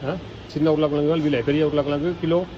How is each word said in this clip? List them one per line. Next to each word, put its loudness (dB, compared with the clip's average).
ஆ? -4
சின்ன 2
உருளைக்கிழங்குகள் 2
விலை, 2
பெரிய 2
உருளைக்கிழங்கு 0
கிலோ 2